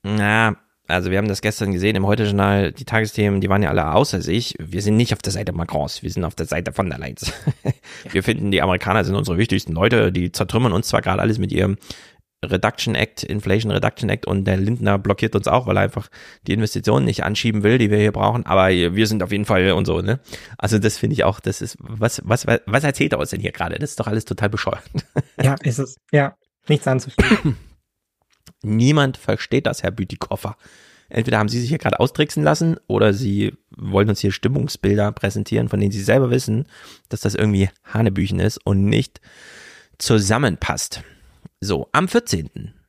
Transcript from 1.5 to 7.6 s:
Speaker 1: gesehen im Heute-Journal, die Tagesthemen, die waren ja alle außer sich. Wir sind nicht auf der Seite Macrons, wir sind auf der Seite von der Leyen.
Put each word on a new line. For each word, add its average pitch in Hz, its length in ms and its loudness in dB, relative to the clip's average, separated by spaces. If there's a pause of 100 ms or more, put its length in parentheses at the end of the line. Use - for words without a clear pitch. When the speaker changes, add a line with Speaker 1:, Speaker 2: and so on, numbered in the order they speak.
Speaker 1:
gesehen 95 220 0
im 95 120 0
Heute-Journal, 101 680 2
die - 140 -16
Tagesthemen, 104 560 0
die 101 80 -2
waren 98 120 2
ja 87 60 0
alle 78 240 0
außer 98 300 2
sich. 90 360 -4
Wir 87 220 -8
sind 104 160 2
nicht 117 160 2
auf 110 80 -4
der 92 120 -6
Seite 101 200 -6
Macrons, 78 500 -6
wir - 80 -6
sind 87 140 -4
auf 80 100 -6
der 82 120 -6
Seite 82 260 -4
von 95 160 -2
der 67 100 -8
Leyen. 67 180 -12 (460)